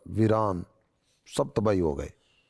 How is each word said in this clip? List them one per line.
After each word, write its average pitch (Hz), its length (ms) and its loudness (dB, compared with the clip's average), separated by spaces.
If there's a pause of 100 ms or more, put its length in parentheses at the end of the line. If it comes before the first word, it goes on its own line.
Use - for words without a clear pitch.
ویران، 104 580 0 (760)
سب 143 160 -2
تباہی 104 260 2
ہو 78 180 0
گئے۔ - 100 -6 (420)